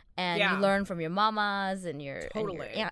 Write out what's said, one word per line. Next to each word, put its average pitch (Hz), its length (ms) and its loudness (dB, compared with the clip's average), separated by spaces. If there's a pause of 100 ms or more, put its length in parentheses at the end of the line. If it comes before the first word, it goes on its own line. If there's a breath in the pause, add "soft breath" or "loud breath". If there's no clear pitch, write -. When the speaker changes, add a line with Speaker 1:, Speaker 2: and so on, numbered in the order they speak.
(200 loud breath)
Speaker 1:
And 180 200 2
Speaker 2:
Yeah. 196 180 4
Speaker 1:
you 196 60 0
learn 196 240 4
from 180 160 -6
your 160 80 -2
mamas 196 760 2
and 147 160 -6
your, 139 160 -8 (180)
and 214 200 -2
your 135 100 -8
Speaker 2:
Totally. 117 160 -6
Speaker 1:
a-, 208 120 -2